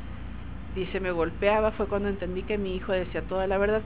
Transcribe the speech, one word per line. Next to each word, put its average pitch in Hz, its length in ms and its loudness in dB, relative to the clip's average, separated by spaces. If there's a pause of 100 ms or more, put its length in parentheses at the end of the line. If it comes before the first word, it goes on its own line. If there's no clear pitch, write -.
(760)
Dice: 190 240 -2
"Me 185 120 0
golpeaba, 202 600 4
fue 214 160 0
cuando 202 220 0
entendí 185 340 -2
que 214 140 0
mi 190 180 0
hijo 185 160 -4
decía 180 300 0
toda 185 260 0
la 196 120 2
verdad, 208 260 4